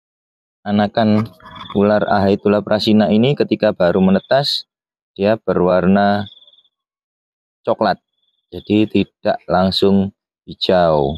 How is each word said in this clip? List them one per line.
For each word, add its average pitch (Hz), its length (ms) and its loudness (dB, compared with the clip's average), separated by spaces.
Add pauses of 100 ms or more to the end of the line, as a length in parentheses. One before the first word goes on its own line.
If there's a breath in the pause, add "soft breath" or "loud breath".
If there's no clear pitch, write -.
(680)
anakan 107 640 0 (480)
ular 104 320 2
Ahaetulla 101 480 0
prasina 107 480 0
ini 120 320 0
ketika 107 320 0
baru 92 320 0
menetas, 98 640 -2 (480)
dia 104 240 -2
berwarna 95 880 0 (1400)
coklat, 107 400 -2 (480)
jadi 101 400 -2
tidak - 560 -4
langsung 98 640 0 (320)
hijau. 82 760 0